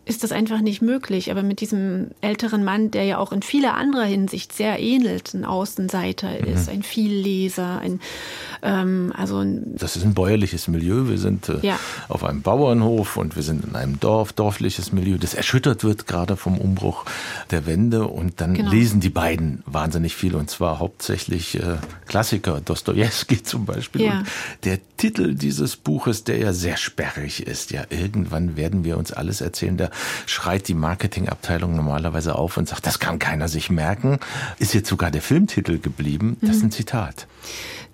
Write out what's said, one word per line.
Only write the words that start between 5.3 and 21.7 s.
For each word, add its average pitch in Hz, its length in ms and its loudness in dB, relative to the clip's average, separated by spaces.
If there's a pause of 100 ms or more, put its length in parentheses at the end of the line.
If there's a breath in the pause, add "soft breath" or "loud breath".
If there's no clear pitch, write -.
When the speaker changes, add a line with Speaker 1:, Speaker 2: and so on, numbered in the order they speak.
Speaker 1:
ein 185 100 -4
Außenseiter 190 840 -2 (100)
Speaker 2:
Mhm. 196 140 0
Speaker 1:
ist, - 140 2
ein 202 160 -4
Vielleser, 190 960 0
ein, 185 180 -2 (640 loud breath)
ähm, 185 540 0
also 190 220 -2
ein - 380 -2
Speaker 2:
Das - 200 -4
ist 87 80 -2
ein 104 100 6
bäuerliches 95 540 4
Milieu. 87 400 2
Wir 101 100 2
sind, 95 300 2
äh, 78 140 0
Speaker 1:
Ja. 196 140 2 (320 loud breath)
Speaker 2:
auf - 140 -2
einem 71 200 -2
Bauernhof 117 720 4
und 85 180 -2
wir 78 80 -2
sind 76 220 0
in - 100 -8
einem 67 240 -2
Dorf, 107 340 4
dorfliches 101 600 0
Milieu, 92 260 2
das 87 160 -2
erschüttert 127 480 2
wird 107 240 2
gerade 90 300 0
vom 92 220 0
Umbruch 95 460 2 (460 loud breath)
der 78 160 0
Wende. 110 400 2
Und - 340 -4
dann 85 140 2
Speaker 1:
Genau. 101 160 2
Speaker 2:
lesen 107 300 6
die 90 100 4
beiden 82 560 0
wahnsinnig 78 480 0
viel, 90 220 0
und 76 140 -2
zwar 82 280 0
hauptsächlich, 90 800 -4
äh, 87 200 -2 (280)